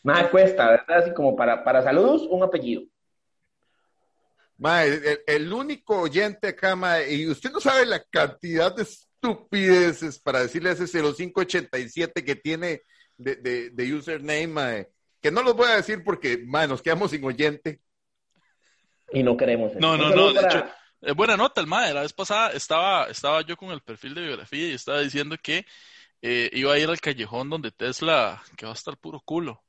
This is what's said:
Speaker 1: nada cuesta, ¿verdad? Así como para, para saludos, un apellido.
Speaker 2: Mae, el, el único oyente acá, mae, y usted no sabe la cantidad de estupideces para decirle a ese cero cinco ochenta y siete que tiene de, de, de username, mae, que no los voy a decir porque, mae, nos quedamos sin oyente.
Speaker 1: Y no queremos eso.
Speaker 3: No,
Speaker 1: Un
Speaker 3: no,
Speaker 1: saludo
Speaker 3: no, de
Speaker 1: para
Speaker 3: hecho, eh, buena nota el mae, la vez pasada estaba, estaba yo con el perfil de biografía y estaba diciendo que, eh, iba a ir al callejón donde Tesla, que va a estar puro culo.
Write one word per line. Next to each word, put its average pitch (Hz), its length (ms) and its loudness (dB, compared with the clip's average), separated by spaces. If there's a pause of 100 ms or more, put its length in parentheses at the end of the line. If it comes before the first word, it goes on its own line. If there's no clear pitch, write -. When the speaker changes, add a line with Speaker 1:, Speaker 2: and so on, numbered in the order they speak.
Speaker 1:
nada 170 280 4
cuesta, 185 400 6
¿verdad? 170 300 6
Así 170 140 2
como 139 220 2
para, 117 300 2
para 127 180 4
saludos, 202 460 4
un 185 140 2
apellido. 135 400 -2 (1700)
Speaker 2:
Mae, 160 300 2
el, 147 400 0
el 151 240 0
único 247 480 -4
oyente 196 500 -2
acá, 190 280 -2
mae, 165 360 0
y 156 140 -4
usted 202 240 -4
no 330 80 -4
sabe 262 260 4
la 202 240 -4
cantidad 165 640 0
de 220 100 -4
estupideces 185 1400 0
para 131 220 0
decirle 160 280 -2
a 175 40 0
ese 175 140 -4
cero 151 300 0
cinco 180 240 -2
ochenta 175 380 -4
y 120 100 -8
siete 165 340 -6
que 139 120 -2
tiene 160 480 -6 (340)
de, 131 200 -6
de, 120 340 -6
de 123 220 -4
username, 151 540 -6
mae, 127 420 -6 (320)
que 151 100 2
no 220 120 0
los 240 120 4
voy 240 120 4
a 226 100 4
decir 202 280 -4
porque, 131 400 -2
mae, 147 220 0
nos 135 140 -4
quedamos 165 300 0
sin 147 140 -6
oyente. 147 540 -2 (1300)
Speaker 1:
Y 135 120 0
no 120 120 2
queremos 117 360 0
eso. - 80 -10
Speaker 3:
No, 160 140 2
Speaker 1:
Un 156 60 0
Speaker 3:
no, 151 100 2
Speaker 1:
saludo 185 180 6
Speaker 3:
no, - 60 2
de 196 80 4
Speaker 1:
para 185 60 4 (120)
Speaker 3:
hecho, - 60 -4 (360)
eh, 139 120 -4
buena 208 220 2
nota 208 260 0
el 151 60 -4
mae, 190 260 0
la 143 80 -2
vez 151 120 -6
pasada 190 380 -2
estaba, 160 540 0
estaba 147 360 -2
yo 165 160 -10
con 185 140 -16
el 151 100 -12
perfil 127 320 -16
de 170 80 -12
biografía 143 480 -8
y 143 40 -6
estaba 143 260 -4
diciendo 147 420 -4
que, 170 240 -4 (560)
eh, 120 320 -2
iba 139 200 0
a 147 40 4
ir 156 120 0
al 170 100 -4
callejón 123 500 -6
donde 151 220 -8
Tesla, 127 720 -2 (140)
que 107 80 -16
va 110 80 -12
a - 20 -14
estar - 220 -14
puro 156 240 -16
culo. 156 480 -8